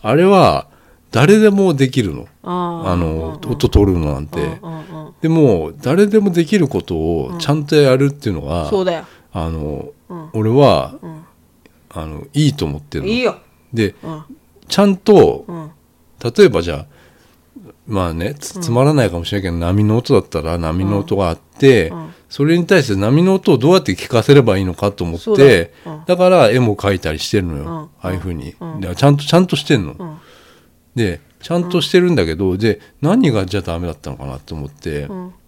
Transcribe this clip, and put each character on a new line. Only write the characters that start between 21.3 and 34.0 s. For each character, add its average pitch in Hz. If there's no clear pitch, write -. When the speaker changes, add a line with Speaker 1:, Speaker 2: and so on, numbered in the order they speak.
Speaker 1:
っ -
て、 123
Speaker 2:
う -
ん。 -
う 165
ん。 165
Speaker 1:
そ -
れ 165
に 170
対 175
し 110
て 101
波 131
の 190
音 190
を 127
ど 139
う -
や 185
っ -
て 92
聞 -
か 117
せ 143
れ 143
ば 107
い 98
い -
の 90
か 101
と 90
思 85
っ -
て、 -
Speaker 2:
そ 220
う -
だ 135
よ。 82
う 170
ん。 156
Speaker 1:
だ 180
か 180
ら 185
絵 123
も 110
描 101
い 92
た 78
り 78
し -
て 110
る 92
の 80
よ。 71
Speaker 2:
う -
ん。 73
Speaker 1:
あ -
あ 90
い 92
う -
風 92
に。 76
Speaker 2:
う 170
ん。 127
Speaker 1:
で、 87
ち 107
ゃ 139
ん 147
と、 143
ち -
ゃ 170
ん 185
と -
し -
て 147
ん 92
の。 67
Speaker 2:
う 190
ん。 160
Speaker 1:
で、 98
ち -
ゃ 175
ん 175
と 175
し -
て 180
る 180
ん 170
だ 92
け 80
ど、 92
Speaker 2:
う 90
ん。 -
Speaker 1:
で、 107
何 185
が 101
じ 92
ゃ 98
あ 87
ダ 85
メ 87
だ 80
っ -
た -